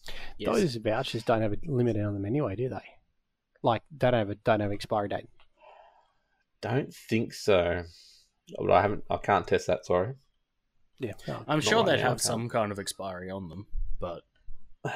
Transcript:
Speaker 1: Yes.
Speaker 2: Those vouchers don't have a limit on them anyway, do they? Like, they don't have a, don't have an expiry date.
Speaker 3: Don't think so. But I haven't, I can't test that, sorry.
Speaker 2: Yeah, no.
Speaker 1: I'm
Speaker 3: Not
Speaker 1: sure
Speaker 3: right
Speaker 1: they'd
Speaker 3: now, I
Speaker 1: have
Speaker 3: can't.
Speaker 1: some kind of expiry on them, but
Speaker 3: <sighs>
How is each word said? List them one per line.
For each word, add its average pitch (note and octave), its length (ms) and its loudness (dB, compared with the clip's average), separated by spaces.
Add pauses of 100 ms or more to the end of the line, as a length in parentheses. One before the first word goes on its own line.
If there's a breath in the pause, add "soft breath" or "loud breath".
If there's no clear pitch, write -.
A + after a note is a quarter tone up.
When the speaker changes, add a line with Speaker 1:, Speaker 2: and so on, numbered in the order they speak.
(360 loud breath)
Speaker 1:
Yes. A3 160 -2
Speaker 2:
Those F#3+ 240 2
vouchers A2+ 460 -4
don't A2 200 2
have G#2 100 0
a F#2+ 120 -2
limit B2 320 2
on G#2 180 -2
them G2 100 -4
anyway, A2 320 -2
do B2 120 -2
they? G2+ 140 -8 (800)
Like, A#2+ 200 2 (100)
they C3 180 2
don't B2 80 4
have G#2 120 0
a, G2+ 40 -4
don't G#2+ 240 2
have G#2 120 0
an G2+ 40 -2
expiry G#2 340 -2
date. - 200 -6 (1300 soft breath)
Speaker 3:
Don't B2 320 -2
think - 400 -2
so. F2 520 2 (760 soft breath)
But F#2+ 140 2
I F#2 100 8
haven't, G#2 260 0
I F2+ 100 0
can't F#2+ 280 2
test - 220 0
that, - 180 0
sorry. F#2+ 280 2 (840)
Speaker 2:
Yeah, G#2+ 140 -6 (160)
no. B2 180 -8
Speaker 1:
I'm D3+ 120 2
Speaker 3:
Not D3+ 60 0
Speaker 1:
sure A3 140 4
Speaker 3:
right G#3 80 4
Speaker 1:
they'd D#3+ 140 4
Speaker 3:
now, A2 60 2
I - 20 2
Speaker 1:
have - 20 2
Speaker 3:
can't. A#2 100 -2
Speaker 1:
some A#2 280 -2
kind G#2+ 240 0
of G2 80 -8
expiry F#2 500 -8
on F#2+ 180 -8
them, F#2+ 180 -12 (340)
but F2 220 -6 (640)
Speaker 3:
<sighs> - 120 -4